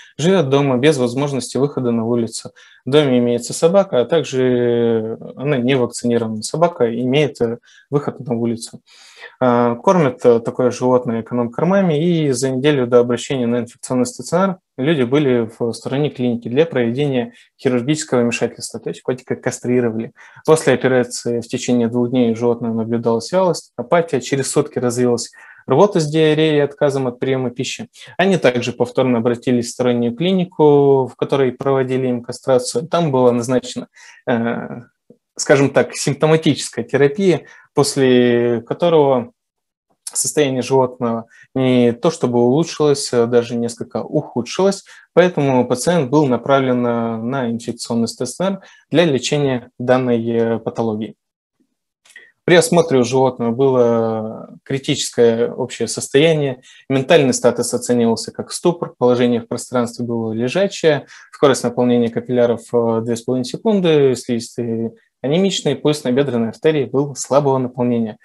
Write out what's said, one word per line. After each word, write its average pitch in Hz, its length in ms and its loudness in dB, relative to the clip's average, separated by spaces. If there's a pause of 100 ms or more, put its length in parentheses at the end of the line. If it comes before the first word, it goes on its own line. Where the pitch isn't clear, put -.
(160)
живет 170 320 2
дома 139 280 2
без 143 220 4
возможности 127 580 -2
выхода 131 360 -2
на 117 120 -2
улицу. 117 460 -4 (340)
В 127 60 -6
доме 139 280 4
имеется 120 340 0
собака, 185 480 2
а 117 40 4
также 120 1120 0 (180)
она 139 220 -2
не 123 180 0
вакцинированная 117 680 -2
собака, 160 580 -2
имеет, 127 400 0
э, 117 180 -4 (320)
выход 143 280 -4
на 123 160 -6
улицу. 117 460 -6 (600)
Э, 120 360 2
кормят, 151 500 2
э, 117 140 6
такое 123 320 -2
животное 123 480 0
эконом-кормами, 156 720 0
и 156 380 0
за 127 180 -2
неделю 131 380 0
до 123 100 6
обращения 120 480 0
на 120 140 0
инфекционный 123 460 -4
стационар 180 520 -2 (180)
люди 139 280 0
были 127 520 2
в 117 160 -4
стороне 131 380 -4
клиники 120 380 -4
для 135 180 2
проведения 127 680 -2 (220)
хирургического 127 640 0
вмешательства, 117 580 -4
то - 100 -10
есть - 120 -12
котика 127 340 -6
кастрировали. 120 760 -4 (340)
После 156 280 2
операции 123 680 -2
в 113 60 -12
течение 123 400 -2
двух 120 240 -2
дней 120 220 2
у 110 40 -2
животного 120 380 -2
наблюдалась 113 560 -2
вялость, 180 460 -2
апатия, 165 440 0
через 135 300 -4
сутки 143 300 -2
развилась 120 500 0 (360)
рвота 175 340 4
с 151 60 -2
диареей 156 500 2
и 147 40 2
отказом 139 460 0
от 123 120 -6
приема 131 320 -2
пищи. - 400 -10 (260)
Они 190 220 2
также 123 340 2
повторно 127 460 0
обратились 120 480 0
в - 60 -12
стороннюю 120 440 -2
клинику, 147 880 4
в 120 80 -12
которой 135 380 0
проводили 131 540 -2
им 123 160 -2
кастрацию. 123 680 -2
Там 170 240 0
была 127 200 4
назначена, 120 560 -4 (380)
э, 120 540 -4 (560)
скажем 139 320 4
так, 123 260 0
симптоматическая 151 920 0
терапия, 156 560 2 (320)
после 123 880 2
которого 143 680 0 (800)
состояние 131 520 -2
животного 123 640 -2 (280)
не 127 380 2
то 120 180 0
чтобы 123 280 -2
улучшилось, 143 760 0
а 117 140 2
даже 120 280 0
несколько 117 440 -6
ухудшилось, 151 880 -2 (260)
поэтому 139 560 2
пациент 147 400 0
был 147 180 2
направлен 127 540 2
на, 117 380 -2
на 120 320 -4
инфекционный 117 580 -4
стационар 185 540 -4 (280)
для 160 140 4
лечения 135 760 -2
данной, 123 520 0
э, 113 300 0
патологии. 113 540 -6 (1300)
При 160 100 4
осмотре 165 460 4
у 123 40 4
животного 127 460 0
было 117 1120 0
критическое 120 880 0
общее 127 340 -6
состояние, 143 760 -4 (260)
ментальный 139 460 2
статус 120 400 0
оценивался 117 580 -2
как - 200 -12
ступор, 170 440 -4
положение 123 460 0
в - 40 -16
пространстве 120 600 -6
было 113 260 -4
лежачее, 147 720 0 (260)
скорость 131 340 2
наполнения 120 440 2
капилляров, 120 540 0 (100)
э, 117 320 0
две 117 120 -2
с 117 60 -10
половиной 127 220 -2
секунды, 156 720 2
слизистые 117 800 -6 (260)
анемичные, 165 560 0
пульс 147 280 -2
набедренной 123 440 0
артерии 147 380 -2
был 135 300 -2
слабого 135 420 0
наполнения. 123 680 -2